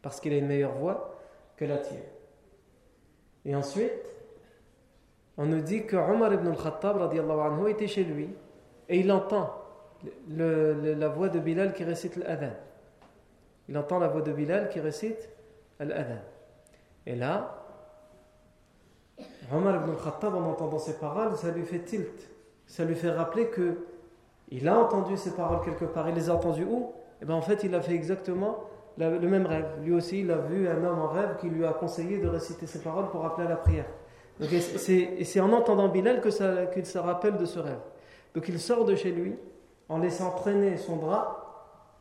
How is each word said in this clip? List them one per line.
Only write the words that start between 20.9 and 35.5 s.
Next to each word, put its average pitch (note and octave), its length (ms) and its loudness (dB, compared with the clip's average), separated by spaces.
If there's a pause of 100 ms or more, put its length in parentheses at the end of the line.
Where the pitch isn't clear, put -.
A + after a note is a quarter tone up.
paroles, F#3+ 380 -2
ça E3+ 140 -2
lui E3+ 140 -4
fait E3+ 140 -6
tilt. - 500 -6 (380)
Ça - 180 -4
lui E3 100 0
fait E3+ 160 -2
rappeler E3+ 380 0
que F3 300 0 (720)
il C3 180 0
a G#3 100 6
entendu G3 380 2
ces F#3 140 -4
paroles E3+ 340 0
quelque E3 220 -4
part. D#3+ 240 -2
Il E3+ 40 -2
les E3 140 0
a F3 60 4
entendues E3+ 300 2
où ? A#3 280 -2 (300)
Eh - 20 -12
bien, D#3 100 -2
en E3 60 2
fait, G3+ 240 0
il F3+ 100 0
a F3 60 2
fait E3+ 140 -2
exactement F#3 680 -2 (340)
la, E3 120 2
le E3+ 180 2
même F#3+ 180 6
rêve. D#3+ 200 0 (160)
Lui E3 100 2
aussi, F3 280 2
il F#3 100 0
a D#3+ 60 4
vu F3 320 0
un E3 160 2
homme E3+ 140 2
en D#3 100 2
rêve F#3 320 0
qui F3 80 -4
lui E3 160 0
a D#3+ 80 2
conseillé E3+ 460 -2
de E3+ 100 2
réciter E3 380 -4
ces D#3 140 -10
paroles E3+ 300 -2
pour E3 140 -4
appeler E3 220 -2
à F3 40 0
la D#3+ 60 2
prière. D3+ 300 2 (540)
Donc, D3+ 120 0
et F3 80 4
c'est, F#3 320 0
et F3+ 320 4
c'est - 160 2
en G3+ 120 6